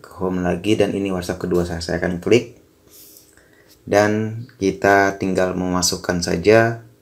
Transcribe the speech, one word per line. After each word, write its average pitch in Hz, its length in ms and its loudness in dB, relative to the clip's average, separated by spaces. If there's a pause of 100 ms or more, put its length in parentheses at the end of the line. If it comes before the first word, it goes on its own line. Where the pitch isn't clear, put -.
ke - 40 -20 (120)
home 92 240 -2
lagi 90 320 0
dan 98 160 0
ini 98 160 -4
WhatsApp 90 320 -6
kedua 87 240 0
saya. 85 160 -8
Saya 85 160 -4
akan 87 240 -4
klik. - 400 0 (1300)
Dan 107 560 0 (160)
kita 98 560 2
tinggal 92 400 -2
memasukkan 90 640 -2
saja 107 640 2 (160)